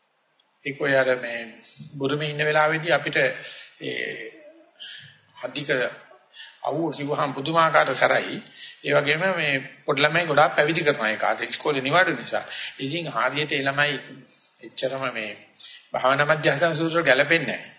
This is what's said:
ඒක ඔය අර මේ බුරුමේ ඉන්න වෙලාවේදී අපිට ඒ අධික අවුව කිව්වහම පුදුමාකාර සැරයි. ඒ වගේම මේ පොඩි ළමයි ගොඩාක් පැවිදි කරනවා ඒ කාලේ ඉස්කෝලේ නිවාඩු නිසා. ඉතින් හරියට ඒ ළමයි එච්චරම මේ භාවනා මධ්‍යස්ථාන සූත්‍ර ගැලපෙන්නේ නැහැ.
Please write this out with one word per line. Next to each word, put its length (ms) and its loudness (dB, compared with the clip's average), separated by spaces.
ඒක 160 -8
ඔය 140 2
අර 200 4
මේ 240 -6
බුරුමේ 360 -2
ඉන්න 160 -2
වෙලාවේදී 460 2
අපිට 260 0
ඒ 760 -4
අධික 340 -8
අවුව 260 -2
කිව්වහම 420 -2
පුදුමාකාර 600 4
සැරයි. 440 2
ඒ 140 -2
වගේම 380 2
මේ 220 0
පොඩි 200 0
ළමයි 240 4
ගොඩාක් 280 4
පැවිදි 280 2
කරනවා 280 2
ඒ 80 -2
කාලේ 300 0
ඉස්කෝලේ 340 -2
නිවාඩු 320 4
නිසා. 300 -6
ඉතින් 320 -6
හරියට 440 -2
ඒ 120 0
ළමයි 300 0
එච්චරම 480 -6
මේ 220 -6
භාවනා 380 2
මධ්‍යස්ථාන 480 2
සූත්‍ර 280 0
ගැලපෙන්නේ 460 4
නැහැ. 300 -10